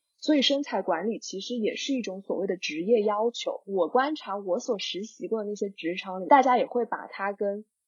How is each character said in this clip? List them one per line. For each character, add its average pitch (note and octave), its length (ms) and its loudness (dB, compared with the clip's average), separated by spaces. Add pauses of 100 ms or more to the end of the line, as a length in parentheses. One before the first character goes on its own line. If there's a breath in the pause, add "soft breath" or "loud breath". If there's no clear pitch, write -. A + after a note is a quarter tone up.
(180)
所 D4+ 180 2
以 C#4 60 6
身 C#4+ 220 4
材 G#3 180 -2
管 F#3 280 0
理 G3+ 100 -4
其 F#3+ 220 -10
实 A#3+ 140 -6
也 G#3+ 200 0
是 - 180 -4
一 B3+ 80 0
种 G3 200 -6
所 - 160 -4
谓 F#3+ 100 -2
的 F#3+ 80 0
职 D#3+ 280 -4
业 G#3+ 200 4
要 G#3+ 280 2
求。 - 340 -6
我 F#3+ 240 0
观 C#4 260 2
察 G3+ 220 -6
我 G3 220 -2
所 A3+ 200 -2
实 F#3+ 240 -6
习 A#3 240 -12
过 G#3+ 160 -2
的 G#3 60 -6
那 G#3 60 -6
些 G3+ 140 -2
职 F3 260 -6
场 F#3+ 260 -8
里， F3+ 60 -6
大 C#4 140 10
家 B3+ 160 6
也 F#3+ 80 2
会 A#3+ 200 -2
把 - 220 -6
它 G3+ 260 -6
跟 G3+ 320 -4 (220)